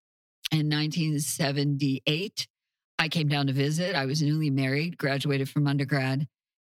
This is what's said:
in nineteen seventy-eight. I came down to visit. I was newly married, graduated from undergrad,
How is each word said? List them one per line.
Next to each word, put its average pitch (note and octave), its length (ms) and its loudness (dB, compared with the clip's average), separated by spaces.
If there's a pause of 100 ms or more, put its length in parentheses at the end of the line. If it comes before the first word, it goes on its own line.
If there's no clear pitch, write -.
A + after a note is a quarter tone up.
(520)
in D3+ 180 2
nineteen D3+ 500 0
seventy-eight. C#3+ 1300 -2 (500)
I D#3+ 120 0
came D#3 180 0
down C#3+ 200 2
to C3+ 60 0
visit. D#3 420 0
I C3+ 100 0
was C#3+ 180 0
newly D3+ 260 2
married, C#3 480 0
graduated C#3 520 0
from D3 180 2
undergrad, C#3 600 0 (420)